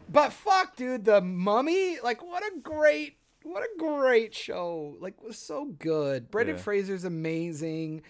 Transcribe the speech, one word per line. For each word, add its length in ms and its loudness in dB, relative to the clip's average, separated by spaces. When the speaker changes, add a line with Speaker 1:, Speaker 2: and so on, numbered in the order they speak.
Speaker 1:
but 240 4
fuck, 440 2
dude, 280 -4
The 160 8
Mummy, 800 2
like, 240 -4
what 180 -6
a 180 -6
great, 560 2
what 180 -8
a 160 -8
great 560 2
show. 640 -6
Like, 220 -12
was 160 -14
so 280 -8
good. 640 -2
Brendan 260 0
Speaker 2:
Yeah. 60 -10
Speaker 1:
Fraser's 420 -2
amazing. 1040 -4